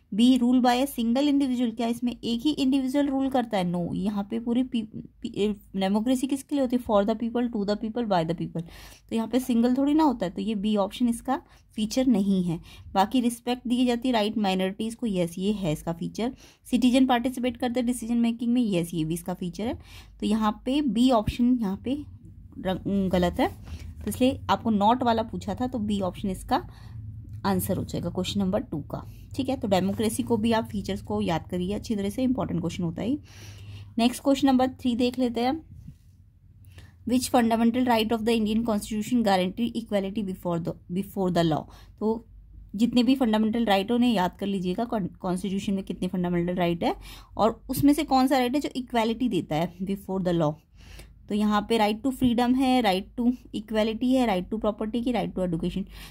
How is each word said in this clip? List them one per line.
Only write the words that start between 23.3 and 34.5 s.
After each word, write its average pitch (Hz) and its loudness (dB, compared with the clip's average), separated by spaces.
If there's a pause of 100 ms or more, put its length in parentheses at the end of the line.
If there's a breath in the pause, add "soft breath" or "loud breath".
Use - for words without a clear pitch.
है, 330 2 (520 loud breath)
तो - -6
इसलिए 254 2 (100)
आपको 240 2
नॉट 220 4
वाला 226 2
पूछा 196 -6
था, 247 -4
तो 254 -4
बी 208 -2
ऑप्शन 185 -4
इसका 185 -2 (880 loud breath)
आंसर 190 0
हो - -4
जाएगा - -6
क्वेश्चन 185 -4
नंबर 190 2
टू 156 -6
का, - -10 (320 loud breath)
ठीक 262 -4
है। - 0
तो 254 -4
डेमोक्रेसी 196 2
को 233 2
भी 226 2
आप 226 2
फीचर्स 196 -6
को 208 -4
याद 170 -2
करिए 180 -2
अच्छी 214 -4
तरह 196 -2
से, 254 -2
इंपॉर्टेंट 185 0
क्वेश्चन 170 -4
होता 165 -4
है। 262 -2 (800 loud breath)
नेक्स्ट 240 2
क्वेश्चन 277 4
नंबर 262 4